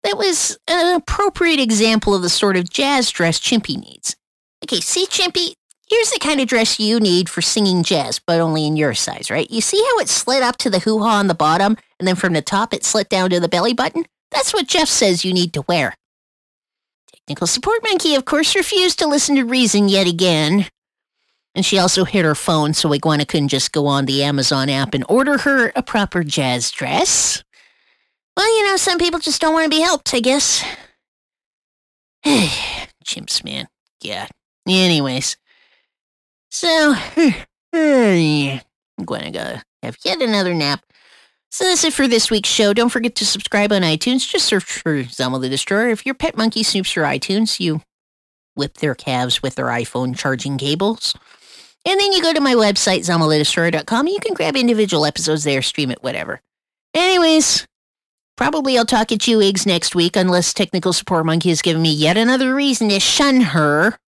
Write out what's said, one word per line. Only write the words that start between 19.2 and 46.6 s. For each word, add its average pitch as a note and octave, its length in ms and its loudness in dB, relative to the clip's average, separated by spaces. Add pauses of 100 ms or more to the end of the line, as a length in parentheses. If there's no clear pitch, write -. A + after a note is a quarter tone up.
to C4 80 2
reason G#3+ 440 2
yet F#3+ 180 4
again. F3 640 2 (840)
And F#3+ 120 0
she G3 120 2
also F3+ 260 2
hid F3+ 200 0
her D3+ 100 2
phone D#3 380 0
so D3+ 200 0
Iguana D3 340 0
couldn't C#3+ 220 0
just - 240 -2
go C#3+ 140 0
on C#3 200 2
the C#3 160 0
Amazon C#3 460 0
app C#3 260 -2
and C3+ 140 -2
order C4+ 300 2
her C4+ 360 2
a - 80 -2
proper F#3 400 -2
jazz C3 480 -2
dress. - 720 -2 (960)
Well, A4 200 2
you G#4 120 2
know, G4 80 0
some F4 220 -2
people E4+ 200 0
just - 220 -4
don't D#4+ 140 2
want D#4+ 100 2
to D#4 120 0
be D#4 60 2
helped, E4+ 320 -2
I B3 60 0
guess. C4 420 0 (1600)
<sighs> - 0 - (800)
Chimps, - 380 -6
man. C2+ 240 -10 (340)
Yeah. G2 280 -8 (400)
Anyways. D#3 680 2 (1120)
So, D#4+ 440 2 (220)
<sighs> - 560 0
I'm F3 880 2 (440)
gonna - 280 -8
go - 240 -8 (260)
have A#2+ 220 -10
yet F#3 180 -2
another G3 320 0
nap. D3 300 -2 (640)
So - 140 -4
that's F4+ 180 2
it D#4+ 100 0
for C4+ 140 2
this A#3 240 2
week's G#3+ 180 0
show. G#3 240 2
Don't A#3+ 180 2
forget A#3+ 260 -4
to G#3+ 100 -2
subscribe G#3 460 0
on F#3+ 100 2
iTunes. F3 460 0
Just - 180 -2
search G3 180 0
for D3 380 -4
Zelma B2+ 380 -4
the B2+ 80 -4
Destroyer. G3+ 400 -2
If A3 180 -4
your C4+ 80 -4
pet D#4+ 220 -4
monkey A3 260 -2